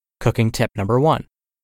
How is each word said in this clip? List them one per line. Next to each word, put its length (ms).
Cooking 320
tip 240
number 240
one, 280